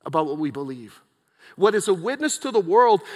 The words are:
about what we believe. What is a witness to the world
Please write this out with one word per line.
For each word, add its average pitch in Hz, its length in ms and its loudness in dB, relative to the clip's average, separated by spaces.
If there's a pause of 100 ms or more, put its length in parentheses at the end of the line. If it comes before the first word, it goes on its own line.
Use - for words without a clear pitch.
about 156 200 -2
what 147 120 -6
we 151 140 -4
believe. 131 500 -12 (540)
What 208 200 4
is 202 120 0
a 208 60 2
witness 262 460 -2
to 269 120 -6
the 226 80 2
world 208 420 4 (140)